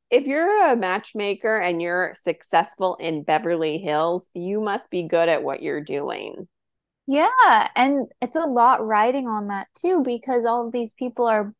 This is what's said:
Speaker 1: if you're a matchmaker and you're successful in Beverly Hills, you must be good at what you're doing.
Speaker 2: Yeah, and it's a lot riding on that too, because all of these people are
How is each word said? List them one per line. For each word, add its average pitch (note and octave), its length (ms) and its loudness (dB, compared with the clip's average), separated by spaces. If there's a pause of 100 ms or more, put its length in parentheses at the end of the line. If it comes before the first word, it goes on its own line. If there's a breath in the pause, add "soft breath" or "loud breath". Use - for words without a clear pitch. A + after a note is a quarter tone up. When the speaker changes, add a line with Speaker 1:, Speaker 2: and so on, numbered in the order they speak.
Speaker 1:
if C#4 180 4
you're E4+ 440 2
a B3 40 2
matchmaker G3+ 840 -2
and F3 220 -2
you're F3 340 -2
successful F3 800 -2
in E3 280 -6
Beverly D#3+ 540 -2
Hills, E3+ 560 -2
you F#3+ 280 -4
must G3 300 -6
be F3 120 -4
good E3 260 2
at D#3+ 140 0
what C#3 180 -6
you're D3+ 200 -4
doing. C#3 680 -8 (640)
Speaker 2:
Yeah, E4 640 4
and C4+ 340 2 (140)
it's B3 140 -6
a D#4+ 100 0
lot A#3+ 400 4
riding A#3 440 0
on G#3+ 180 -4
that G3 280 -6
too, F4 280 0
because A#3+ 400 -2
all A#3 240 0
of A3+ 60 -8
these A#3 200 -4
people B3 320 -4
are G#3+ 340 0